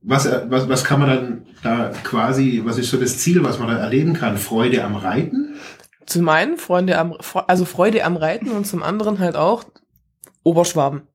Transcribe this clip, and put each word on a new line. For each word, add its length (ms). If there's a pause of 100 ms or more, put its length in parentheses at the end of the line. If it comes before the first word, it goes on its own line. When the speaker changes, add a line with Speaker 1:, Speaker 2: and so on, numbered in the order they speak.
Speaker 1:
was, 240 (220)
was, 200
was 160
kann 160
man 80
dann 380 (160)
da 280 (140)
quasi, 600
was 140
ist 120
so 60
das 220
Ziel, 240
was 160
man 100
da 80
erleben 380
kann? 240
Freude 460
am 120
Reiten? 580 (520)
Speaker 2:
Zum 220
einen 280
Freunde 420
am, 220
Fre-, 280
also 160
Freude 400
am 120
Reiten 340
und 160
zum 160
anderen 360
halt 180
auch 280 (800)
Oberschwaben. 580 (120)